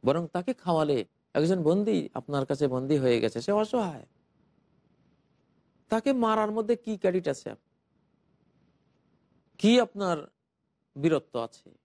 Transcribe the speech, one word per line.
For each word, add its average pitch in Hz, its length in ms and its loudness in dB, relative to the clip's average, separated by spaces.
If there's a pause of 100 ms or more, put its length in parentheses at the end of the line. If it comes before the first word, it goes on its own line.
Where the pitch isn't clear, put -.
বরং 151 180 2 (120)
তাকে 180 160 -4 (120)
খাওয়ালে, 156 340 2 (400)
একজন 170 220 2 (100)
বন্দী 202 280 0 (220)
আপনার 139 300 -4
কাছে 143 160 0 (100)
বন্দী 135 280 0
হয়ে 123 200 4
গেছে, - 220 -2
সে 196 60 -2 (100)
অসহায়, 214 440 -4 (1900)
তাকে 226 180 0 (140)
মারার 220 340 2
মধ্যে 226 260 0
কি 220 80 -8 (100)
ক্রেডিট 185 320 0
আছে? - 160 -10 (2000)
কি 214 120 4 (140)
আপনার 185 320 -4 (840)
বীরত্ব 160 320 0 (140)
আছে? - 220 -20 (160)